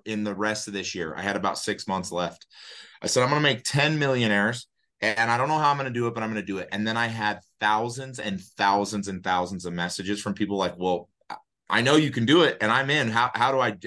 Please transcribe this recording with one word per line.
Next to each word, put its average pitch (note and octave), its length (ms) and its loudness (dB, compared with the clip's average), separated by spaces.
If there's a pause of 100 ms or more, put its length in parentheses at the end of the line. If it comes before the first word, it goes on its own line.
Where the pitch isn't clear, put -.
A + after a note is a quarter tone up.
in G#2+ 200 -4
the G#2 100 -2
rest G#2+ 340 -2
of G2+ 60 -8
this F#2 200 -6
year." E2 220 -6
I F2 60 -8
had G2 140 0
about F#2+ 220 -2
six - 300 -6
months F#2 240 -4
left. F2 340 -6 (540)
I - 60 -8
said, B2+ 160 2
"I'm B2+ 80 2
gonna D3 100 2
make C#3 240 0
ten D3+ 340 2
millionaires, A#2+ 680 2 (340)
and A2 300 2
I A#2 80 4
don't C3+ 100 2
know D#3 100 2
how D3+ 120 4
I'm C#3 80 2
gonna C3+ 120 -4
do A#2+ 180 0
it, A#2 60 -4
but A2+ 80 -4
I'm A2 60 -2
gonna A2 140 -4
do F#2+ 160 -6
it." F2 140 -8
And G#2 140 -2
then A2+ 120 -2
I A#2 80 0
had A2 340 -2 (200)
thousands A#2+ 580 -2
and G2 200 -6
thousands G2+ 680 0
and F#2 160 -8
thousands F2+ 400 -2
of F2 80 -8
messages F2+ 480 -4
from G2+ 140 -6
people G2+ 240 -2
like, F2+ 200 -2
"Well, F2+ 300 -2 (600)
I A2+ 140 2
know C3+ 140 6
you D#3 140 4
can A#2 160 0
do D#3+ 160 8
it, - 180 2
and G#2+ 120 2
I'm C3+ 180 2
in. C#3+ 180 2
How, A#2 260 2
how B2 180 2
do C3 80 2
I, A2+ 160 0 (100)